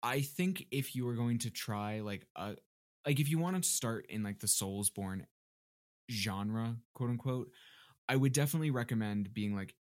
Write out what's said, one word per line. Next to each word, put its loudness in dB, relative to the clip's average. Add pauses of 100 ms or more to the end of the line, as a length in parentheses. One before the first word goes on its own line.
I 2
think 0
if -2
you 2
are 0
going 2
to -4
try, -2
like, -6
a, -6 (500)
like, 2
if 2
you 2
wanted 0
to 2
start -2
in, -2
like, -4
the -4
Soulsborne 0 (840)
genre, -2 (180)
quote -2
unquote, -2 (580)
I 4
would 6
definitely 2
recommend 0
being 0
like -6